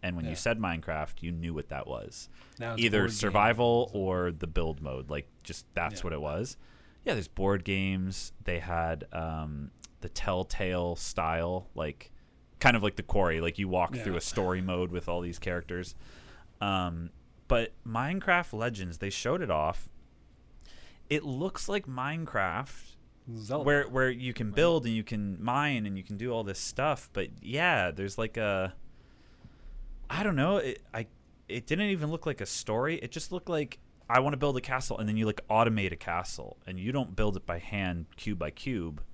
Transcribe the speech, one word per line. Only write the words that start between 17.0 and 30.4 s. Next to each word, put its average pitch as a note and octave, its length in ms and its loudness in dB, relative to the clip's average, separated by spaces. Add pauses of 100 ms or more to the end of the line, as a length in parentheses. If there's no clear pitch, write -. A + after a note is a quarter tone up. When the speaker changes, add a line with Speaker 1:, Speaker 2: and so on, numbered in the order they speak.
Speaker 1:
but A#2 240 4 (140)
Minecraft E3+ 680 0
Legends, G#2 460 -2
they G2 120 -2
showed D3 320 0
it B2 80 -2
off. D#2 380 2 (1200)
It D3 140 2
looks D3 440 -4
like G3+ 180 0
Minecraft, B2+ 1120 -4 (400)
Speaker 2:
Zelda. A#2+ 280 -2
Speaker 1:
where, C#3+ 240 6
where B2+ 220 4
you B2 220 -4
can A2 160 -2
Speaker 2:
Right. G2+ 80 -2
Speaker 1:
build D#3+ 300 4
and A2+ 80 2
you A2 100 0
can G2+ 380 -2
mine B2+ 440 2
and G2 100 -2
you F#2 80 -6
can G#2 120 -8
do A#2+ 160 -4
all A2+ 120 0
this G2 140 -4
stuff. - 540 -2
But G2 160 -2 (140)
yeah, C3 480 2
there's, G2 280 -4
like, A2+ 180 -2
a, G2 380 0 (1300)
I D#3+ 140 -2
don't G3+ 140 4
know. E3+ 220 4